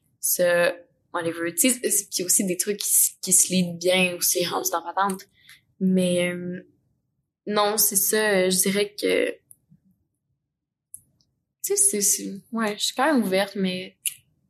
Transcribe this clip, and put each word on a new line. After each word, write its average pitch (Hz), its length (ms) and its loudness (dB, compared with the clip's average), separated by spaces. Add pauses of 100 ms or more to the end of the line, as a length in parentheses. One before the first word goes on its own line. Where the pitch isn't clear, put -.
(220)
ça, 175 520 2 (400)
whatever. 170 400 -4
Tu 254 160 2
sais, 240 200 -2
c'est, - 200 -2
puis - 140 -4
aussi 185 220 0
des 180 120 -2
trucs 208 200 -2
qui - 120 -4
s-, - 220 2 (100)
qui 185 120 0
se - 180 4
lient 175 260 0
bien 180 380 2
aussi, 175 300 0
rendu 185 260 -4
dans 170 140 -2
ma 170 80 -10
tante. 190 300 -2 (560)
Mais, 180 520 2
euh, 180 340 -10 (840)
non, 208 300 0
c'est 214 200 0
ça, - 200 2 (280)
euh, 185 40 2
je 185 80 2
dirais 202 420 0
que, - 320 2
tu - 40 -12 (2250)
sais, 392 140 -2
c'est, 254 260 0
c'est, 202 320 -2 (180)
ouais, 214 260 -4
je - 80 -6
suis - 100 -4
quand 277 180 2
même 240 100 4
ouverte, 196 320 0
mais 185 420 -4 (520)